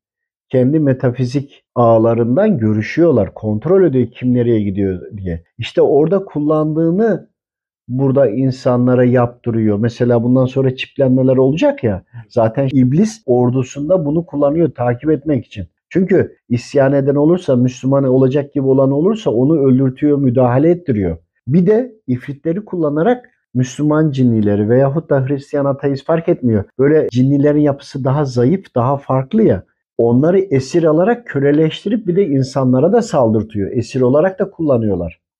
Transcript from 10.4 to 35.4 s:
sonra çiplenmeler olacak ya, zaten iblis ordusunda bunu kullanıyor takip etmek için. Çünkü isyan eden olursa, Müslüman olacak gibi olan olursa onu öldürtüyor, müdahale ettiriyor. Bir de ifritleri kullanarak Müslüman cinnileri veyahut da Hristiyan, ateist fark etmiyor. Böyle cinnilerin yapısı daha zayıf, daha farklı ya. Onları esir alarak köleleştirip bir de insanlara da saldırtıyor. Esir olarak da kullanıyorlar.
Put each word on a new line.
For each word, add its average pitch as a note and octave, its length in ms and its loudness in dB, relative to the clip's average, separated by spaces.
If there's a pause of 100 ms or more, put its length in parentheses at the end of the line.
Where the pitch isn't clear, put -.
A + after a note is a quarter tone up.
sonra C3 300 -2
çiplenmeler C3 640 0
olacak D#3+ 460 0
ya, G2 200 -2 (260)
zaten A#2+ 440 -2
iblis C#3+ 520 0
ordusunda C3 800 0
bunu E3 200 -2
kullanıyor D3 460 0
takip B2 400 -2
etmek C#3+ 340 -2
için. F#2+ 220 -12 (220)
Çünkü F3 460 0 (140)
isyan C3+ 440 0
eden C#3 220 0
olursa, D3+ 400 0
Müslüman C3 480 0
olacak C3 500 0
gibi C3+ 140 -2
olan C3+ 240 2
olursa D#3+ 400 -2
onu C#3 280 2
öldürtüyor, C3+ 580 2
müdahale C3 520 2
ettiriyor. G#2 480 -2 (300)
Bir E3+ 200 2
de A#3 260 0 (140)
ifritleri C#3+ 580 -6
kullanarak E3+ 640 -2 (240)
Müslüman D3 580 0
cinnileri G#2+ 580 0
veyahut C#3 400 0
da C3+ 180 0
Hristiyan, C#3 380 -4
ateist C#3 400 -4
fark E3 240 -2
etmiyor. A2+ 340 0 (160)
Böyle C#3+ 320 2
cinnilerin C#3+ 480 2
yapısı C#3+ 440 -2
daha C#3+ 220 0
zayıf, C3 500 -2
daha C3 220 0
farklı C3+ 460 -2
ya. A2 200 2 (340)
Onları C3 420 2
esir D#3+ 440 -2
alarak F3+ 440 0
köleleştirip D#3 800 0
bir F3 80 0
de G3 120 2
insanlara C3+ 680 0
da A#3 80 2
saldırtıyor. A2 680 -2
Esir B2 300 -4
olarak D3+ 380 2
da G3 100 -2
kullanıyorlar. G#2+ 720 -2 (200)